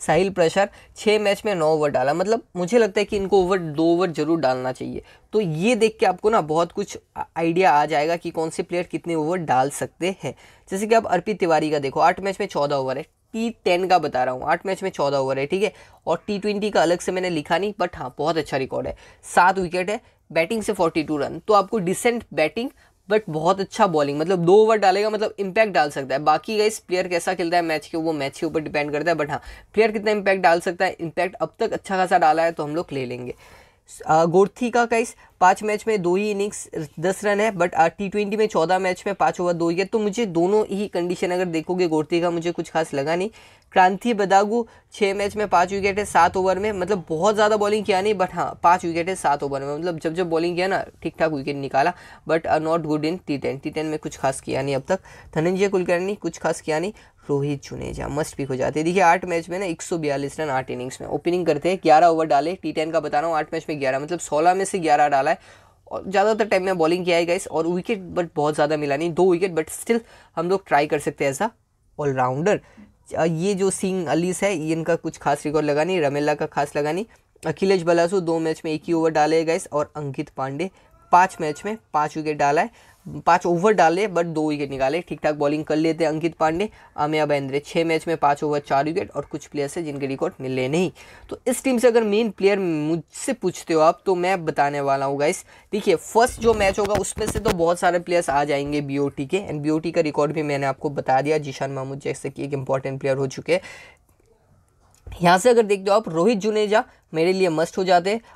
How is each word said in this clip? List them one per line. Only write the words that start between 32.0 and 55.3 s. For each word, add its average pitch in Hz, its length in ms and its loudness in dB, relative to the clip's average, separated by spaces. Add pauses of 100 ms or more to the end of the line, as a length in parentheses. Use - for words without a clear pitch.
डाला 160 240 4
है 170 100 2
तो 160 120 -6
हम 147 120 -4
लोग 175 160 -4
ले 131 140 -4
लेंगे। 123 280 -10 (720)
अ, 160 180 4
गोर्थी 190 460 2
का 240 140 2
गाइस 233 320 -2 (240)
पाँच - 220 4
मैच 214 260 -2
में 214 140 0
दो 175 140 2
ही 208 140 0
इनिंग्स, 202 380 -4 (320)
दस 185 240 -2
रन 202 160 2
है, 220 140 0
but, 180 180 0
अ, 165 160 4
टी 202 200 -8
ट्वेंटी 208 280 -2
में 214 100 2
चौदह 185 320 2
मैच 185 280 -4
में 202 80 -2
पाँच 170 260 0
ओवर 180 120 0
दो 165 160 -2
विकेट, 180 220 -2
तो 233 80 0
मुझे 208 280 -2
दोनों 185 400 2
ही 202 220 -4
कंडीशन 175 420 -4
अगर 180 140 -2
देखोगे 175 440 -2
गोर्थी 156 320 0
का 175 100 0
मुझे 170 220 -2
कुछ 170 180 -8
खास 160 240 -2
लगा 143 220 -2
नहीं। 190 140 -2 (420)
क्रांति 190 420 4
बदागू 202 520 2 (260)
छः 196 220 0
मैच 202 220 -4
में 208 120 -2
पाँच 185 240 2
विकेट 196 260 -2
है, 208 60 -2
सात 180 320 4
ओवर 185 220 2
में, 214 140 -2
मतलब 185 360 -2
बहुत 175 260 2
ज़्यादा 208 220 4
बॉलिंग 208 280 0
किया 190 180 2
नहीं, 214 120 0
but 185 180 -2
हाँ, 165 300 -6
पाँच 180 220 6
विकेट 170 240 -4
है 190 60 -4
सात 143 280 -2
ओवर 139 180 -4
में, 143 180 -6
मतलब 165 200 -4
जब 160 160 -4
जब 175 160 -2
बॉलिंग 170 260 0
किया 185 120 0
ना 190 180 -2 (160)
ठीक 160 160 -6
ठाक 160 140 2
विकेट 143 240 -4
निकाला, 139 380 0 (340)
but, 160 180 0
अ, 151 120 2
not 160 220 0
good 151 220 -2
in 165 240 -2
टी 143 120 -4
टेन, 131 200 -4
टी 151 120 -10
टेन 156 160 -6
में 156 120 -6
कुछ 156 200 -12
खास - 220 -2
किया 127 220 -4
नहीं 139 120 -2
अब 135 140 -2
तक। 190 120 0 (340)